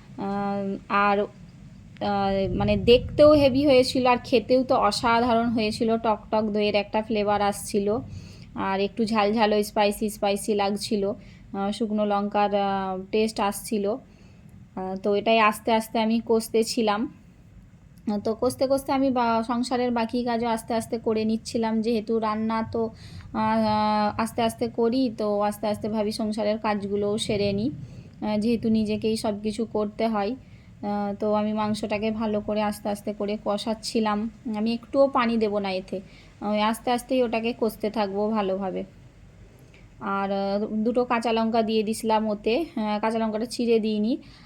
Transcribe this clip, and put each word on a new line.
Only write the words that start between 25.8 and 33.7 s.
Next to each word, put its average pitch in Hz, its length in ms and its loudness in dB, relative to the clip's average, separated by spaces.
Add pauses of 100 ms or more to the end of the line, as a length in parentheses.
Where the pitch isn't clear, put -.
ভাবি 214 240 -2
সংসারের 214 460 -2
কাজগুলোও 208 600 -2
সেরে 202 340 0
নিই, 208 180 -2 (520)
আহ, 214 160 0
যেহেতু 226 300 0
নিজেকেই 214 480 0
সব 208 260 -4
কিছু 220 220 -4
করতে 214 420 -2
হয়। 214 280 -2
আহ, 208 800 -6
তো 208 200 0
আমি 214 180 0
মাংসটাকে 214 580 -2
ভালো 214 300 -2
করে 208 220 -2
আস্তে 208 260 -4
আস্তে 208 240 -6
করে 208 320 -4
কষাচ্ছিলাম, 214 840 -2 (260)